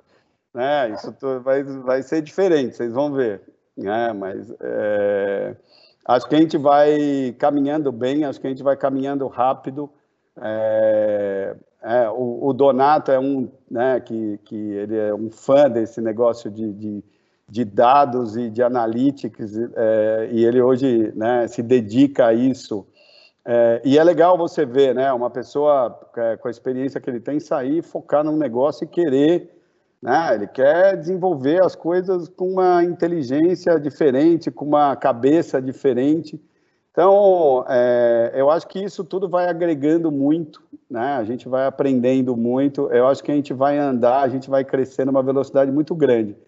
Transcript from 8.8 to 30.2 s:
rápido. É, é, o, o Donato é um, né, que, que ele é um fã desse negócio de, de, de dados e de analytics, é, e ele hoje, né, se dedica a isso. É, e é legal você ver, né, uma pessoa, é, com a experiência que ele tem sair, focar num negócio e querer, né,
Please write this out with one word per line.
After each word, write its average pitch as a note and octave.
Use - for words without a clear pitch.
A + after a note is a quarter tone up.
rápido. C3
É, G#2+
é, A#2
o, B2
o C3+
Donato C#3
é C3
um, C3+
né, B2+
que, A2
que A2+
ele G#2
é G#2+
um A2
fã C#3
desse A2+
negócio A2+
de, G#2+
de, G#2
de A#2
dados A#2+
e A#2+
de A2
analytics, A#2+
é, A2
e A2+
ele B2
hoje, B2
né, A#2+
se A#2+
dedica B2
a A#2
isso. A#2+
É, A#2
e C3+
é D#3
legal E3+
você D#3+
ver, B2+
né, C3+
uma B2
pessoa, C3
é, A2+
com -
a -
experiência C3
que C3+
ele A#2+
tem C#3
sair, D3+
focar D3+
num D#3
negócio C#3+
e D#3
querer, D#3
né, C#3+